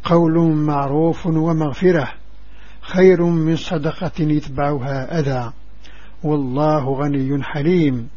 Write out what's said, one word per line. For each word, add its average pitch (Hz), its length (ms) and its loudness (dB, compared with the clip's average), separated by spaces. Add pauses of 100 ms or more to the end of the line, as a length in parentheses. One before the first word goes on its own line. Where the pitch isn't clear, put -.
"قول 165 520 4
معروف 151 680 0
ومغفرة 160 840 2 (680)
خير 185 420 6
من 165 340 2
صدقة 160 640 -4
يتبعها 143 1000 -2
أذى 127 320 -2 (720)
والله 143 720 0
غني 139 480 0
حليم". 143 760 0